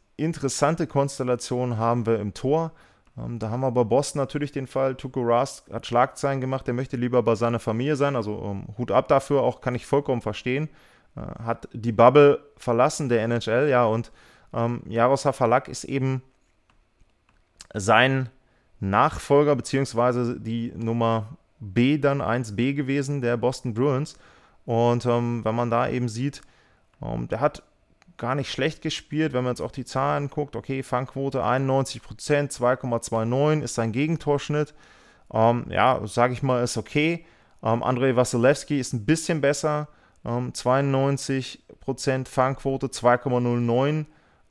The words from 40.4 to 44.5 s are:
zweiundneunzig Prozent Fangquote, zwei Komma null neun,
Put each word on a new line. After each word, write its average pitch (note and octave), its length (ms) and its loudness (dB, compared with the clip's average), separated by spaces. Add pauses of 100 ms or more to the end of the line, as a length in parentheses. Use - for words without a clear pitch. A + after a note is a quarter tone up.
zweiundneunzig C3+ 1120 0 (160)
Prozent C3 480 -4
Fangquote, C3+ 600 -2
zwei A#2+ 280 2
Komma B2 200 -2
null A#2+ 220 0
neun, C#3 460 0 (440)